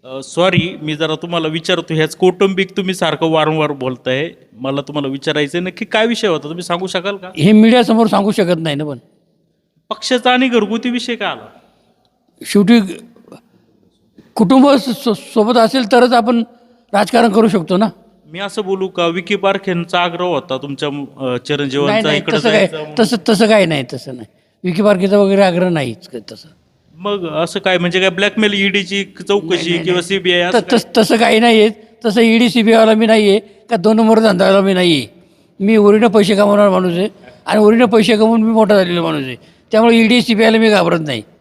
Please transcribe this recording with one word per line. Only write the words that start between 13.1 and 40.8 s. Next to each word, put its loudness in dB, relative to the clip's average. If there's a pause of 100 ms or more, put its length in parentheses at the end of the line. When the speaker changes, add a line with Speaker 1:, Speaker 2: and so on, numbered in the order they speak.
Speaker 2:
कुटुंब 2
स-, 0
स-, -6
सोबत -2
असेल 0
तरच 4
आपण 0 (500)
राजकारण 2
करू 2
शकतो -2
ना. 0 (360)
Speaker 1:
मी -16
असं -8
बोलू -4
का, -4
विकी -4
पारखेंचा -2
आग्रह -2
होता -4
तुमच्या, -8 (280)
अ, -6
चिरंजीवांचा -4
Speaker 2:
नाही, 0
नाही, 0
Speaker 1:
इकडे -4
Speaker 2:
तसं 0
काय, 2
Speaker 1:
जायचा 0
म्हणून? -12
Speaker 2:
तसं, 0 (120)
तसं 2
काही 4
नाही, -4
तसं -14
नाही. -18 (360)
विकी -4
पारखेचा 2
वगैरे 2
आग्रह 2
नाहीच -6
क-, -16
तसं. -20 (500)
Speaker 1:
मग -6
असं -4
काय, 0
म्हणजे -2
काय 2
ब्लॅकमेल, -2
ईडीची -2 (220)
चौकशी -2
Speaker 2:
नाही, -2
नाही, -2
Speaker 1:
किंवा -2
Speaker 2:
नाही. -4
Speaker 1:
सीबीआय -2
असं 0
Speaker 2:
त-, -2
तस-, 0
Speaker 1:
काय? -18
Speaker 2:
तसं 2
काही 2
नाही 4
आहे. 4 (360)
तसं 2
ईडी, 4
सीबीआयवाला 4
मी 2
नाही 4
आहे, 2
का -8
दोन 2
नंबर 4
धंदावाला 2
मी 0
नाही 2
आहे. -6 (520)
मी 2
ओरीनं 4
पैसे 2
कमावणारा 2
माणूस 0
आहे -4 (360)
आणि 0
ओरीनं 4
पैसे 2
कमवून 2
मी 0
मोठा 4
झालेला 0
माणूस -4
आहे. -10 (360)
त्यामुळे 4
ईडी, 4
सीबीआयला 2
मी 2
घाबरत 2